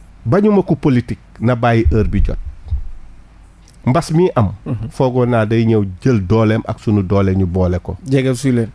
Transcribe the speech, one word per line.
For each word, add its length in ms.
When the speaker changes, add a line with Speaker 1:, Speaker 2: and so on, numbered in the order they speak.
Speaker 1:
Bañuma 360
ko 140
politique 440
na 160
bàyyi 360
heure 160
bi 160
jot. 140
Mbas 280
mi 220
am. 160
Speaker 2:
Mhm. 260
Speaker 1:
Foogoon 380
naa 160
day 200
ñëw 180
jël 240
dooleem 400
ak 120
sunu 220
doole 340
ñu 120
boole 340
ko. 160
Speaker 2:
Jege 280
si 160
leen. 240